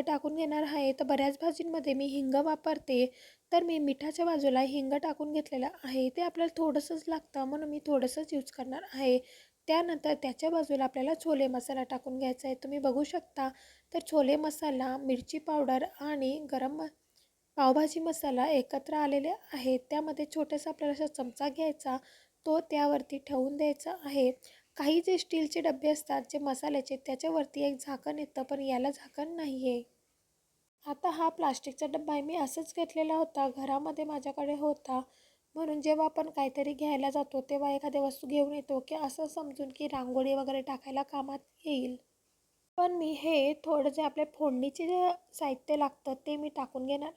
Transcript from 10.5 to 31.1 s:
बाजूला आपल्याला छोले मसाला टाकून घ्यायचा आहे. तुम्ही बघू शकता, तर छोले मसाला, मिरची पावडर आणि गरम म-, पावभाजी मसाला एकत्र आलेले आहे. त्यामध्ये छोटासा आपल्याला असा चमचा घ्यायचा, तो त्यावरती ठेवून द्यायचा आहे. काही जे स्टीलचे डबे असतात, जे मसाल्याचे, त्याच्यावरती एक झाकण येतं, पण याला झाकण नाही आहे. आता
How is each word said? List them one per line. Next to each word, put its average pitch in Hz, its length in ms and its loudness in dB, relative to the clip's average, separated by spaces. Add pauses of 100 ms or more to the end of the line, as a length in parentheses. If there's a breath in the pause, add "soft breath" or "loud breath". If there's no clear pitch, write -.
बाजूला 285 340 2
आपल्याला 262 300 0
छोले 294 320 2
मसाला 254 360 -2
टाकून 254 360 -6
घ्यायचा 262 300 -2
आहे. 262 60 -2
तुम्ही 277 240 -4
बघू 269 260 4
शकता, 294 440 -4 (460 loud breath)
तर 339 40 -2 (120)
छोले 294 260 6
मसाला, 285 600 -2
मिरची 269 420 -2
पावडर 285 460 2 (160)
आणि 285 520 -2
गरम 262 240 -2
म-, 311 100 -6 (720 soft breath)
पावभाजी 294 440 6
मसाला 302 460 0
एकत्र 277 480 0
आलेले 285 380 2 (200)
आहे. 262 260 0
त्यामध्ये 302 460 -2 (100)
छोटासा 302 360 -2
आपल्याला 294 220 -2
असा 294 140 -2
चमचा 277 420 -6
घ्यायचा, 294 480 -2 (500 soft breath)
तो 320 140 4
त्यावरती 285 580 0
ठेवून 277 380 -2
द्यायचा 302 360 0 (120)
आहे. 277 260 2 (460 loud breath)
काही 311 300 4
जे 370 120 4
स्टीलचे 320 420 -2
डबे 302 280 2
असतात, 277 420 0
जे 294 80 -4
मसाल्याचे, 277 580 -2
त्याच्यावरती 285 640 -2
एक 285 180 2
झाकण 294 380 -6
येतं, 294 240 -6
पण 277 180 -4
याला 262 300 0
झाकण 302 460 -8
नाही 262 340 -2
आहे. 240 120 0 (1040)
आता 277 240 -2